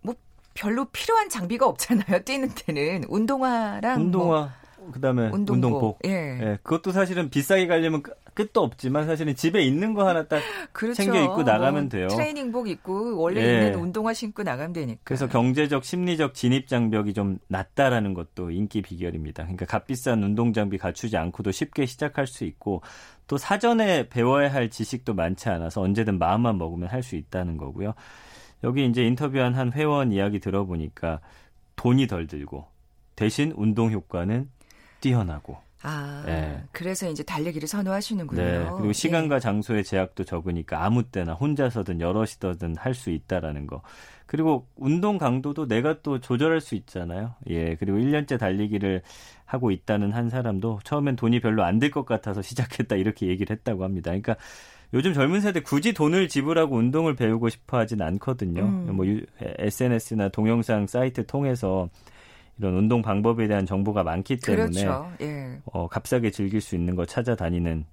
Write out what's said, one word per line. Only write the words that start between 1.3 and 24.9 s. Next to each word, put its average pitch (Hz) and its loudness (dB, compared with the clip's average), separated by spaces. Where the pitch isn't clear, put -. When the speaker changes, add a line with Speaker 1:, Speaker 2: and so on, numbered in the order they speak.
Speaker 1:
없잖아요. 196 2
<laughs> 190 -8
뛰는 262 -2
데는 156 -2
운동화랑 226 0
Speaker 2:
운동화, 170 2
Speaker 1:
뭐 185 -16
Speaker 2:
그다음에 131 2
Speaker 1:
운동복. 202 0
Speaker 2:
운동복. 123 2
Speaker 1:
예. 180 0
Speaker 2:
예, 107 0
그것도 165 -2
사실은 180 2
비싸게 185 4
가려면 165 2
끝-, - -16
끝도 214 0
없지만 143 0
사실은 156 0
집에 165 2
있는 160 2
거 202 2
하나 165 2
딱 151 0
Speaker 1:
그렇죠. 233 -4
Speaker 2:
챙겨 190 4
입고 160 2
나가면 135 4
Speaker 1:
뭐 135 -2
Speaker 2:
돼요. 95 -2
Speaker 1:
트레이닝복 254 -2
입고 202 -4
원래 185 2
Speaker 2:
예. 233 6
Speaker 1:
있는 202 2
운동화 202 -2
신고 214 -6
나가면 151 -4
되니까. 131 -6
Speaker 2:
그래서 135 -2
경제적, 131 2
심리적 170 0
진입 127 2
장벽이 110 2
좀 98 0
낮다라는 104 2
것도 87 -6
인기 101 -2
비결입니다. 85 -6
그러니까 90 -6
값비싼 127 0
운동 110 2
장비 104 0
갖추지 101 -4
않고도 87 -2
쉽게 147 -2
시작할 139 -4
수 - -10
있고 90 -4
또 143 0
사전에 208 2
배워야 131 4
할 123 0
지식도 120 -4